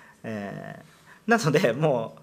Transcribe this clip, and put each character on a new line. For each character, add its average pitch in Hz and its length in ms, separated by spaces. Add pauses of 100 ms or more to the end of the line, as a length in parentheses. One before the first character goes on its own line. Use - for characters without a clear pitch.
(220)
え 104 580 (460)
ー、 - 40
な 226 80
の 151 120
で、 190 220
も 131 460
う、 - 40